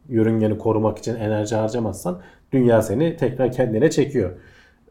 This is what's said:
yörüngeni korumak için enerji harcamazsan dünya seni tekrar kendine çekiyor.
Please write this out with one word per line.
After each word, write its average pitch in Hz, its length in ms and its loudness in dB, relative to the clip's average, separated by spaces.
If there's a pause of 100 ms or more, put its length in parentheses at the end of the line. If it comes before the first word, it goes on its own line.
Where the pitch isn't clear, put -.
yörüngeni 110 480 2
korumak 107 400 0
için 113 180 -6
enerji 107 400 -2
harcamazsan 110 640 -4 (320)
dünya 120 300 4
seni 160 360 0
tekrar 127 340 0
kendine 127 400 2
çekiyor. 120 400 0 (600)